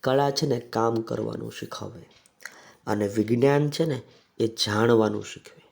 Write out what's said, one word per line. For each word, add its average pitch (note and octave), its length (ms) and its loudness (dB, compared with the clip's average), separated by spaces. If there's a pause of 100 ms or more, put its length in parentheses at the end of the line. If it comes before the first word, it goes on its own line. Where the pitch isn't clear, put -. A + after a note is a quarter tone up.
કળા C#3 300 2
છે C#3 160 -2
ને B2 140 0
કામ A#2 340 0
કરવાનું A2+ 580 -6
શીખવે - 540 -12 (800)
અને G#2 220 0
વિજ્ઞાન B2 640 2
છે D#3+ 140 -2
ને C3+ 180 -4 (360)
એ A#2 80 0
જાણવાનું G#2+ 800 2
શીખવે - 480 -18